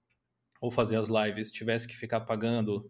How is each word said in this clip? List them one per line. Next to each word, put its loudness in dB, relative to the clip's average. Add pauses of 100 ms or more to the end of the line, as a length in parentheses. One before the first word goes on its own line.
(600)
ou -2
fazer 2
as 2
lives, 0
tivesse -2
que -12
ficar -2
pagando 0